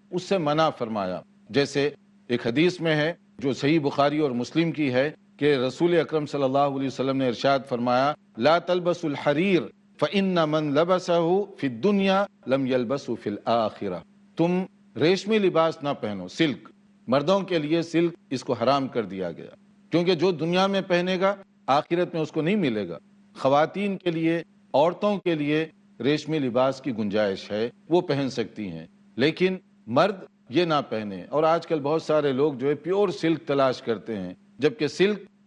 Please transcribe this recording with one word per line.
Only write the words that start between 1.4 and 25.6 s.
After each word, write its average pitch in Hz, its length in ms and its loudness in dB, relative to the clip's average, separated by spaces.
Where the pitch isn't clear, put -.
जैसे 143 440 0
एक 120 180 0
हदीस 156 340 2
में 160 140 2
है 156 220 0
जो 131 140 -2
सही 160 260 2
बुखारी 143 400 0
और 147 120 0
मुस्लिम 151 400 -2
की 147 180 -2
है 127 200 2
कि 143 160 4
रसूल 139 440 2
अकरम 151 260 -2
सल्लल्लाहु 135 500 0
अलैहि 135 120 -4
वसल्लम 131 300 -2
ने 131 100 0
इरशाद 135 360 2
फरमाया, 123 520 0
"ला 151 200 6
तलबसुल 170 600 -2
हरीर 151 500 2
फ़इन्ना 180 460 2
मन 151 260 0
लबसहु 175 760 2
फ़िद 139 120 -2
दुनिया 196 560 2
लम 135 200 0
यलबसहु 127 480 -2
फ़िल 104 220 -6
आखिरा।" 104 560 -2
तुम 180 280 2
रेशमी 190 420 2
लिबास 160 440 2
ना 143 100 -2
पहनो, 101 340 -8
सिल्क। 139 420 -2
मर्दों 147 320 2
के 175 180 -2
लिए 156 240 0
सिल्क, 170 300 0
इसको 131 220 -4
हराम 131 340 2
कर 113 180 -4
दिया 92 260 -6
गया, - 240 -16
क्योंकि 175 240 2
जो 170 160 2
दुनिया 175 360 0
में 196 160 0
पहनेगा 185 540 0
आखिरत 165 460 2
में 160 60 -2
उसको 143 200 -4
नहीं 170 140 2
मिलेगा। 107 440 -2
ख़वातीन 160 600 2
के - 160 -4
लिए, 165 320 0
औरतों 175 440 2
के 175 180 0
लिए 151 360 -2